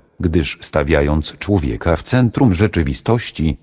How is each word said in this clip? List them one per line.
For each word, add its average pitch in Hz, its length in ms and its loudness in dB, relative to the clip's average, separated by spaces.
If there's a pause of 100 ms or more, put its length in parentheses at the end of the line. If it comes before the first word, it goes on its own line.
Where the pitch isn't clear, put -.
(200)
gdyż 82 400 0
stawiając 76 800 0
człowieka 80 580 0
w - 60 -4
centrum 123 520 2
rzeczywistości, 85 1080 0